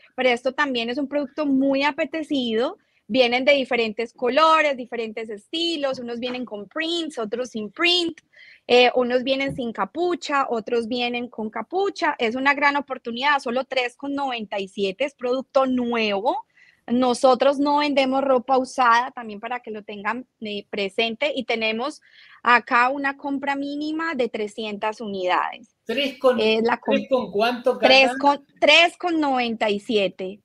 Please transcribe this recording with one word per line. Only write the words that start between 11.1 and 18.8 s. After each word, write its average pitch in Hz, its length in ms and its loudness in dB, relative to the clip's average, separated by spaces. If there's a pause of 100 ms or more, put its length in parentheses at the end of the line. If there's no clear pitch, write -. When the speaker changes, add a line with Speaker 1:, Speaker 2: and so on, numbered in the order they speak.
Speaker 1:
con 220 200 -8
capucha. 330 680 -2
Es 226 160 0
una 269 180 0
gran 285 240 2
oportunidad, 262 600 -2
solo 262 260 -2
tres 247 320 -4
con 277 180 -8
noventa 233 440 -4
y 196 100 -6
siete, 196 380 -4
es 285 80 -8
producto 262 500 0
nuevo. 240 800 -2 (420)
Nosotros 254 720 4
no 285 200 2
vendemos 269 440 2
ropa 262 360 2
usada, 254 520 2